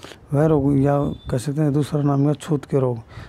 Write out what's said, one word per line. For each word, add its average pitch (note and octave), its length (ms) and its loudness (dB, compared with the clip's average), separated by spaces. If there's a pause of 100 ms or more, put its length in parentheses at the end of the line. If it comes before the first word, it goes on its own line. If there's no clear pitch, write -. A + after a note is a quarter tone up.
(340)
वह D3 120 4
रोग C#3+ 320 2
या C#3+ 200 2 (320)
कह C#3 80 0
सकते C#3 220 -4
हैं D3+ 120 2
दूसरा D3 300 0
नाम C#3+ 260 2
है D3+ 60 2
छूत C#3+ 300 -4
के C#3+ 160 0
रोग। B2 180 0 (300)